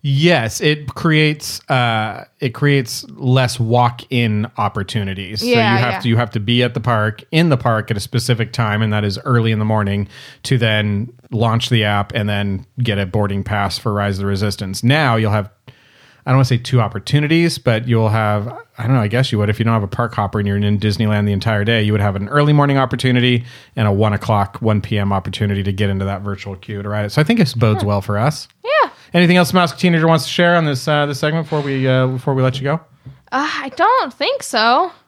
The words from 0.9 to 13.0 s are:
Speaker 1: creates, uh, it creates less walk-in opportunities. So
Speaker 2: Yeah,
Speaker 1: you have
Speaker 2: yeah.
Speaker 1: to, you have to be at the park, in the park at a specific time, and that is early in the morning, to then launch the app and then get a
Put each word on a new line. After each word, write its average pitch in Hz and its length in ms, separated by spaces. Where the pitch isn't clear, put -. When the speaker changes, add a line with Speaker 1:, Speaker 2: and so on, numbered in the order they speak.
Speaker 1:
creates, 151 760
uh, 113 540
it 135 120
creates 139 560
less 131 420
walk-in 120 880
opportunities. 98 800
So 226 60
Speaker 2:
Yeah, 233 260
Speaker 1:
you 196 60
have 123 160
Speaker 2:
yeah. - 60
Speaker 1:
to, 123 100
you 113 80
have 120 140
to 110 80
be 120 220
at 120 120
the 113 60
park, 107 500
in 165 180
the 139 80
park 113 340
at 107 60
a 101 40
specific 117 520
time, 107 300
and 107 100
that 107 100
is 101 220
early 117 260
in 107 100
the 107 40
morning, 101 440
to 131 160
then 107 520
launch 113 400
the 110 140
app 104 300
and 104 140
then 101 380
get 104 160
a 98 80